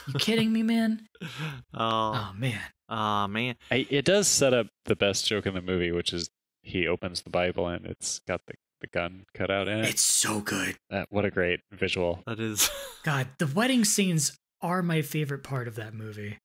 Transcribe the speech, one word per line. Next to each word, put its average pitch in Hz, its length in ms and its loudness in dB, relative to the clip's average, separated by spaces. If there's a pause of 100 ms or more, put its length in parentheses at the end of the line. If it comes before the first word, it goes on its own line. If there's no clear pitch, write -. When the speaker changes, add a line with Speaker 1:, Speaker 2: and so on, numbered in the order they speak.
Speaker 1:
You 135 60 -6
kidding 220 400 4
me, 226 100 2
man? 226 420 2 (680)
Speaker 2:
Oh. 110 580 0
Speaker 1:
Oh, - 60 -14
man. 113 220 -2 (300)
Speaker 2:
Oh, 107 380 2
man. 117 280 -2 (160)
Speaker 3:
I, 123 180 2
it 135 160 2
does 196 220 6
set 135 260 6
up 117 140 4 (180)
the 107 100 2
best 98 320 2
joke 104 180 0
in 98 80 0
the 92 80 -4
movie, 90 300 2
which 87 220 -2
is 85 160 -4 (340)
he 90 240 0
opens 87 340 -2
the - 80 -18
Bible 87 380 0
and 90 180 -6
it's - 420 -6
got - 200 -2
the, - 60 -16 (280)
the - 60 -16
gun 90 460 -6
cut 95 180 0
out 98 160 2
in 107 120 0
it. 110 100 2
Speaker 1:
It's - 120 0
so - 400 2
good. 95 360 -2 (120)
Speaker 3:
That, 98 220 -4
what 104 140 0
a 98 60 0
great 87 300 0 (100)
visual. 90 540 -2
Speaker 2:
That 113 140 -6
is. 110 300 0 (180)
<laughs> - 160 -18
Speaker 1:
God, 135 240 0 (120)
the 165 80 0
wedding 226 360 2
scenes 180 540 2 (240)
are 180 200 0
my 165 200 0
favorite 151 420 -4
part 123 240 -4
of 113 80 -10
that 110 180 -10
movie. 104 520 -10